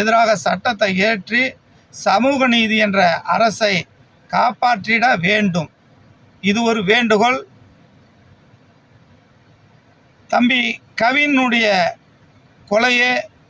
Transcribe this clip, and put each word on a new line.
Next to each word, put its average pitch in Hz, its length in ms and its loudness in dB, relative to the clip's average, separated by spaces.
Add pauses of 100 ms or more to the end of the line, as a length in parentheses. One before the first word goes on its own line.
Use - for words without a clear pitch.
எதிராக 226 340 2 (100)
சட்டத்தை 202 440 -2 (100)
இயற்றி, 220 440 -2 (640)
சமூக 254 480 2
நீதி 220 320 0
என்ற 202 140 0 (360)
அரசை 208 380 0 (600)
காப்பாற்றிட 220 720 0 (220)
வேண்டும். 196 420 -2 (800)
இது 208 100 0 (100)
ஒரு 226 120 0 (100)
வேண்டுகோள். 233 480 2 (3000)
தம்பி 247 280 2 (400)
கவினுடைய 254 680 2 (1000)
கொலையே 247 440 2 (360)